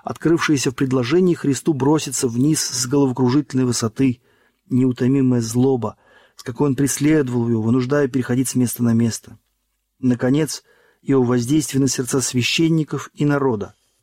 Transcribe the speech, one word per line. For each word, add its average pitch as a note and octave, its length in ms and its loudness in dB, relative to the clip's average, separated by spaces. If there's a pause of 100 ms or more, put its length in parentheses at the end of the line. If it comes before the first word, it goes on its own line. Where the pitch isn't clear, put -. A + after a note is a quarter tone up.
открывшиеся D#3 680 0
в - 40 -12
предложении C#3 580 2
Христу C#3+ 400 -2
броситься C#3 540 0
вниз C3+ 360 0
с - 240 -6
головокружительной C3 800 0
высоты, B2 560 -2 (480)
неутомимая B2+ 720 2
злоба, A#2 560 0 (380)
с - 80 -20
какой C#3+ 260 -2
он C3 60 0
преследовал C#3 720 0
его, A#2 140 0
вынуждая B2+ 460 0
переходить B2 420 -2
с - 60 -8
места A#2+ 280 -2
на A#2 100 2
место. A2+ 440 -2 (640)
Наконец, B2+ 640 -2 (380)
его C3+ 220 2
воздействие B2 580 0
на C#3 60 2
сердца C3 340 -2
священников D3+ 920 -2
и - 100 -4
народа, C3+ 500 0 (280)